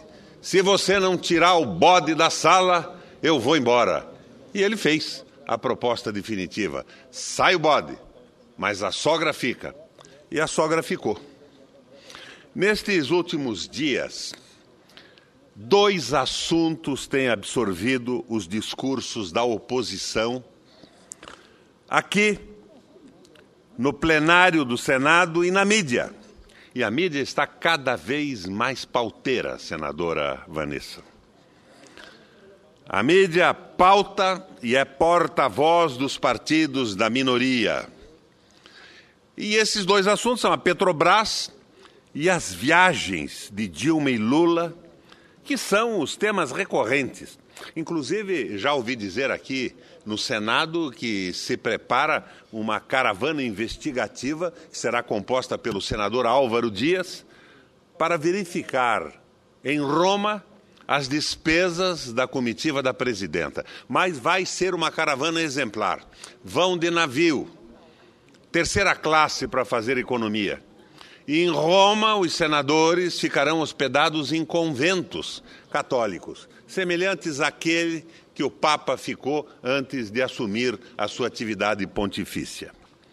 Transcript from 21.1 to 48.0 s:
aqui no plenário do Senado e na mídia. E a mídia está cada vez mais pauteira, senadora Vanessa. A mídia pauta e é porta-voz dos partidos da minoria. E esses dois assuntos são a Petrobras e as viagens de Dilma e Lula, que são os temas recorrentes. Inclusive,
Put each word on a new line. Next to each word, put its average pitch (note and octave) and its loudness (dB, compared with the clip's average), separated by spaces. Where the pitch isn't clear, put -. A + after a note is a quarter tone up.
aqui G3+ 2
no C3+ 0
plenário D#3+ 4
do A#2+ 0
Senado D#3+ 2
e F3+ 0
na G3 2
mídia. E3+ 0
E B2 -4
a G#2 0
mídia C#3+ -2
está C3+ -2
cada C#3 -2
vez A#2+ -4
mais A2+ -4
pauteira, G#2 -2
senadora D2+ -4
Vanessa. D2 -8
A G2 -2
mídia E3 4
pauta F#3+ 2
e A#2+ 0
é C3+ 4
porta-voz D#3+ 2
dos C3 -4
partidos C3 0
da A2 2
minoria. B2 0
E G#3+ -2
esses G#3+ 0
dois F#3+ 4
assuntos A3 2
são F#3+ 2
a D#3+ 2
Petrobras F3 2
e D#3 0
as E3+ 0
viagens G2 2
de G2+ -4
Dilma C#3 0
e B2 0
Lula, E3 2
que C#4 -4
são G#3+ 0
os - -4
temas F#3+ 0
recorrentes. C#3 -2
Inclusive, D#3+ -4